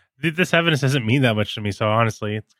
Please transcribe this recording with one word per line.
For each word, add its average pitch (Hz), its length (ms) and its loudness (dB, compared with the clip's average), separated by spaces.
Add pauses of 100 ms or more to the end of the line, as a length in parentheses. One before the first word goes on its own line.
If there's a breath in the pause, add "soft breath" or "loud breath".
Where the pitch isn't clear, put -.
(200 soft breath)
th-, 156 160 -4
this 175 160 0
evidence 165 300 2
doesn't 131 240 0
mean 135 160 2
that 120 120 4
much 107 200 -2
to 110 80 -8
me. 104 100 -4
So 110 160 -2
honestly, 107 480 -2
it's - 240 -14